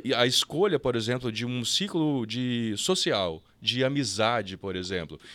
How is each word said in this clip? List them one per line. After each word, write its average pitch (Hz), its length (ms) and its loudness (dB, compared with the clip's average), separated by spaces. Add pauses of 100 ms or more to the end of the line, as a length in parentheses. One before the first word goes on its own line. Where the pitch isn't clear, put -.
e 127 80 0
a 120 120 4
escolha, 151 540 2
por 123 160 0
exemplo, 123 340 0
de 110 160 -4
um 123 200 -4
ciclo 151 600 0
de 120 520 -2
social, 104 680 0 (180)
de 120 220 0
amizade, 113 720 0
por 92 220 -6
exemplo, 90 420 -4 (160)